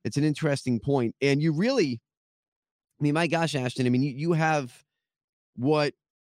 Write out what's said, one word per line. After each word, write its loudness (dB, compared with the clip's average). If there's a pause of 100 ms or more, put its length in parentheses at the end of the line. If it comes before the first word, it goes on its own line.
it's -6
an 2
interesting -2
point. 0
And 2
you 2
really, 0 (1000)
I -14
mean, 2
my 2
gosh, 0
Ashton, -2
I 2
mean, 2
you, -2
you -2
have -2 (720)
what 0 (320)